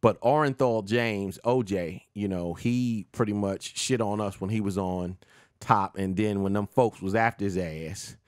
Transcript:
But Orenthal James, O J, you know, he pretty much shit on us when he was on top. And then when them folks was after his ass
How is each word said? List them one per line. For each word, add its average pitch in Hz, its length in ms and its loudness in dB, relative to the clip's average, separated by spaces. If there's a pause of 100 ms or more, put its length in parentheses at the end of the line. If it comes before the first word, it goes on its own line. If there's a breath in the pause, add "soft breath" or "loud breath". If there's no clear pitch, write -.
But 107 200 4
Orenthal 127 640 2
James, 104 580 -2
O 127 180 2
J, 92 520 -2
you 104 140 -4
know, 87 260 -2
he 120 580 -2
pretty 104 220 0
much 101 440 -4
shit 127 220 0
on 104 220 0
us 101 180 -4
when 95 100 -4
he 110 120 0
was 98 160 -2
on 90 400 -4 (420 soft breath)
top. 98 380 4
And 95 180 -2
then 104 260 2
when 98 120 0
them 101 140 0
folks 117 340 2
was 95 140 -4
after 113 300 2
his 95 120 -2
ass 80 580 -8 (120)